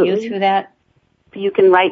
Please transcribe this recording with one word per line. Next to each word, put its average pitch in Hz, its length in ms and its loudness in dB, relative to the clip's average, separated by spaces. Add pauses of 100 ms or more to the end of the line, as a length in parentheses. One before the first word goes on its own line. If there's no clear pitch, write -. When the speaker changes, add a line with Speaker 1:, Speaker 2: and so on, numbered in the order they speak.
Speaker 1:
Absolutely. 208 280 -2
Speaker 2:
through 196 100 -6
that? 196 340 -2 (600)
Speaker 1:
You 196 180 -4
can 190 200 4
write 185 200 2